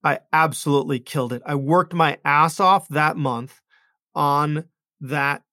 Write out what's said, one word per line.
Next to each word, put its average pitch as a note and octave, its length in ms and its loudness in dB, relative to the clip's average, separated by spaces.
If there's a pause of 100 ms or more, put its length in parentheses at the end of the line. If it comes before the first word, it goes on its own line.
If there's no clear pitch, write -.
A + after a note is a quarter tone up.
I C#3+ 160 -2 (120)
absolutely C#3+ 680 0
killed B2 320 -6
it. A#2+ 120 -10
I D3 120 -4
worked E3+ 380 0
my D#3+ 300 2
ass D3+ 360 2
off F#3+ 280 4
that D3+ 280 0
month B2+ 440 -6 (540)
on D3 500 0 (360)
that C#3+ 420 -4 (100)